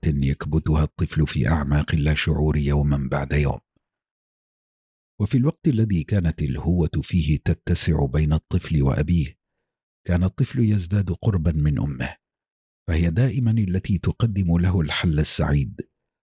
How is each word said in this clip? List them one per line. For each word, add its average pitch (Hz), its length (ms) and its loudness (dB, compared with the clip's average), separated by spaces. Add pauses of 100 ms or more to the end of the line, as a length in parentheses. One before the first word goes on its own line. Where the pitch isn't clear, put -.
يكبتها 76 760 0
الطفل 78 440 -2
في 58 200 0
أعماق 73 460 0
اللاشعور 76 640 0
يوما 71 540 0
بعد 69 220 -4
يوم. 71 260 0 (1600)
وفي 104 160 0
الوقت 135 300 0
الذي 107 360 0
كانت 85 380 0
الهوة 78 500 0 (100)
فيه 76 360 0
تتسع 80 680 0
بين 73 280 0
الطفل 78 500 0
وأبيه، 71 580 0 (640)
كان 87 160 2
الطفل 131 360 -2
يزداد 101 520 0
قربا 85 400 0
من 76 280 2
أمه، 65 380 -6 (720)
فهي 82 220 2
دائما 117 420 0
التي 95 460 0
تقدم 95 600 0
له 90 240 2
الحل 76 380 0
السعيد: 73 600 -2 (500)